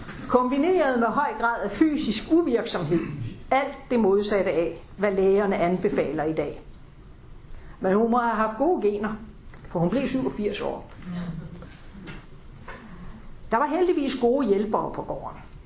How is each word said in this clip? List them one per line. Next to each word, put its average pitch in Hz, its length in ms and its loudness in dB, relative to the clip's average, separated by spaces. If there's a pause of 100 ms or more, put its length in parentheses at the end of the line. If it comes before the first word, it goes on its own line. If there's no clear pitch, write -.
(280)
Kombineret 269 720 4
med 233 80 4
høj 247 320 0
grad 226 240 0
af 208 80 -4
fysisk 294 600 2
uvirksomhed. 220 680 2 (520)
Alt 269 240 2 (160)
det 247 80 4
modsatte 196 520 4
af, 165 340 0 (120)
hvad 202 140 2
lægerne 196 440 4
anbefaler 170 680 2
i 156 100 0
dag. 147 280 -4 (1160)
Men 190 160 2
hun 226 160 4
må 240 60 4
have 233 180 2
haft 220 220 0
gode 285 300 2
gener, 208 260 0 (560)
for - 100 -2
hun 175 100 4
blev 262 180 0
syvogfirs 247 540 -2
år. - 300 -6 (2500)
Der 226 60 4
var - 80 2
heldigvis 302 500 2
gode 240 320 4
hjælpere 196 460 2
på 139 80 -6
gården. - 380 -8 (260)